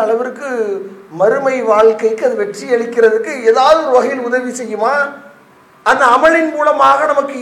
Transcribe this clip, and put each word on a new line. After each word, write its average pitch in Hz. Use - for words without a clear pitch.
அளவிற்கு 247
மறுமை 254
வாழ்க்கைக்கு 220
அது 233
வெற்றி 208
அளிக்கிறதுக்கு 226
ஏதாவது 262
ஒரு 277
வகையில் 247
உதவி 247
செய்யுமா? 220
அந்த 262
அமலின் 311
மூலமாக 294
நமக்கு 277